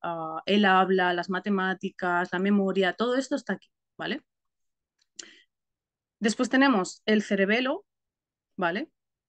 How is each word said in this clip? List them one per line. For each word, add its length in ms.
ah, 420
el 200
habla, 500
las 160
matemáticas, 1040
la 80
memoria, 520
todo 220
esto 220
está 180
aquí, 160
¿vale? 240
Después 300
tenemos 560
el 160
cerebelo, 640
¿vale? 340